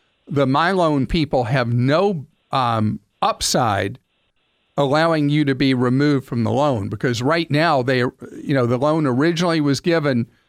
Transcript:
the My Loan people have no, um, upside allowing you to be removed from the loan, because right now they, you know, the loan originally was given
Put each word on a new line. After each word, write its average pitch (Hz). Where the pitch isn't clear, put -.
the 139
My 151
Loan 151
people 147
have 120
no, 147
um, 117
upside 117
allowing 151
you 147
to 139
be 135
removed 131
from 117
the 107
loan, 120
because 113
right 160
now 147
they, 127
you -
know, 123
the 123
loan 151
originally 165
was 139
given 143